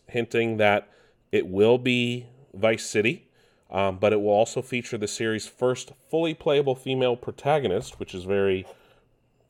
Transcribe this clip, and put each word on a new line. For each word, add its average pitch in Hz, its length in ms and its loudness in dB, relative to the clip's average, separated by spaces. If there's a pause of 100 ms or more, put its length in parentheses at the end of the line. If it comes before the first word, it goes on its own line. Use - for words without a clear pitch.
hinting 117 500 -2
that 104 320 2 (420)
it 104 160 2
will 107 320 4
be 123 480 -2 (260)
Vice 110 320 0
City, 117 440 -2 (420)
um, 95 260 0
but 104 160 2
it 104 80 2
will 104 100 0
also 113 300 2
feature 120 360 -8
the 104 100 -6
series' 110 400 -6
first - 460 -4 (160)
fully 160 240 0
playable 143 420 0
female 131 400 0
protagonist, 120 840 -2
which - 140 -12
is 90 100 -10
very, 95 420 0 (840)